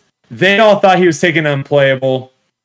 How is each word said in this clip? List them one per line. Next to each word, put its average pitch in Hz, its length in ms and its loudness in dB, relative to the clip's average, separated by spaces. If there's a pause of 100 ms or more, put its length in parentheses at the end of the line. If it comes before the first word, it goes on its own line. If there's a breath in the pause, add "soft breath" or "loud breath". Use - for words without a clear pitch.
(320)
they 190 280 0
all 214 200 4
thought 185 180 2
he 180 100 2
was 156 120 -2
taking 165 260 -2
unplayable. 135 840 -2 (340)